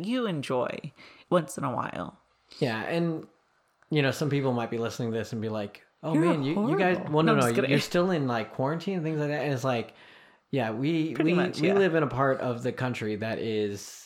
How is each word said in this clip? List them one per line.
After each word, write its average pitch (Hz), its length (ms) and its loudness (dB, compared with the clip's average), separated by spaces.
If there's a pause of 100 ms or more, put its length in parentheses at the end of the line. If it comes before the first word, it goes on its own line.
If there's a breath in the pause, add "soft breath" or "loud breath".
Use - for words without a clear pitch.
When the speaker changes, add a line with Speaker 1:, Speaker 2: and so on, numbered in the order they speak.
Speaker 1:
you 240 200 -2
enjoy 147 680 -4 (360 loud breath)
once 170 300 2
in 143 40 -4
a 131 120 -2
while. - 420 -6 (420)
Speaker 2:
Yeah, 113 240 0
and, 165 440 -2 (640)
you 151 100 4
know, 135 100 4
some 151 200 -2
people 135 220 2
might 117 180 -2
be 117 80 -2
listening 117 320 -2
to 113 60 -2
this 107 160 -4
and 110 80 -4
be 110 80 -2
like, 107 360 -6 (160)
"Oh, 156 120 -2
Speaker 1:
You're 156 120 4
Speaker 2:
man, 156 180 2
you, 202 260 2
you 180 80 2
guys," 180 180 4
Speaker 1:
horrible. 180 180 -4
Speaker 2:
well, 156 100 6
no, 160 100 6
Speaker 1:
No, - 0 -
I'm - 20 4
Speaker 2:
no, 139 60 4
Speaker 1:
just 120 80 4
Speaker 2:
you, 117 60 0
Speaker 1:
kidding. 123 160 2
Speaker 2:
you're 143 100 4
still 180 280 2
in, 156 160 0
like, 117 280 -2
quarantine 165 420 -2
and 170 80 -2
things 156 160 -2
like 147 100 0
that. 147 140 -2
And 143 100 0
it's 123 120 -2
like, 120 280 -2 (560 loud breath)
yeah, 117 220 0
we, 156 420 0
Speaker 1:
Pretty 165 200 2
Speaker 2:
we, 175 40 4
Speaker 1:
much, - 220 0
Speaker 2:
we 156 80 2
Speaker 1:
yeah. 196 80 4
Speaker 2:
live 190 180 4
in 160 100 4
a 139 40 2
part 131 320 2
of 120 240 -4
the 123 80 0
country 117 460 -4
that 110 220 -4
is 104 680 -4